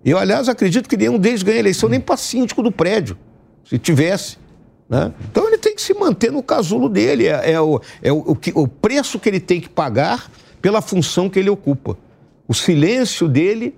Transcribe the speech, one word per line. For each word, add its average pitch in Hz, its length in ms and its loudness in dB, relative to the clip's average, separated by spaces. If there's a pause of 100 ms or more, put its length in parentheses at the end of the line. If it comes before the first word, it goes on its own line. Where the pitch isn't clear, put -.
Eu, 151 140 2
aliás, 208 320 0
acredito 220 400 0
que 254 80 0
nenhum 220 220 2
deles 208 240 2
ganha 214 160 0
eleição 214 320 0
nem 254 100 0
pra 262 160 -2
síndico - 460 -4
do 214 100 0
prédio, 165 460 -2 (500)
se 127 100 -4
tivesse, 165 600 0 (500)
né? 151 240 -2 (180)
Então - 160 0
ele 440 120 2
tem 427 160 0
que - 80 -10
se - 100 0
manter 302 400 0
no 277 100 -4
casulo 233 460 0
dele, 202 380 2
é, 151 260 0
é 160 80 2
o, 156 180 2 (240)
é - 80 2
o, 147 80 2 (100)
o 160 60 4
que, - 200 -6
o 151 120 2
preço 240 520 -2
que - 100 0
ele 185 120 0
tem 175 200 0
que - 80 -14
pagar 151 600 -2 (320)
pela 202 180 2
função 180 480 -2
que 196 100 -2
ele 190 120 0
ocupa. 143 440 -2 (520)
O 113 80 -2
silêncio 175 760 0
dele 208 500 0